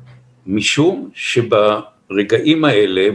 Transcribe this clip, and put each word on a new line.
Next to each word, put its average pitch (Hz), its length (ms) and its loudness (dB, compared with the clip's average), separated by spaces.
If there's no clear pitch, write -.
משום 143 680 -2
שברגעים 107 1500 0
האלה, 101 500 2